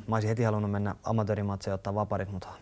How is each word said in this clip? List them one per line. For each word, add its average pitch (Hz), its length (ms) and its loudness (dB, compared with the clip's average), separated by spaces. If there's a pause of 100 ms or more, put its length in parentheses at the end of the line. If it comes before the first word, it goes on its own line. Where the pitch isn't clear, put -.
Mä 113 80 2
olisin 107 120 2
heti 113 160 2
halunnut 107 280 2
mennä 101 320 0
amatöörimatseja 104 720 0
ottaa 98 220 -4
vaparit, 101 360 0
mutta, 90 160 -8 (140)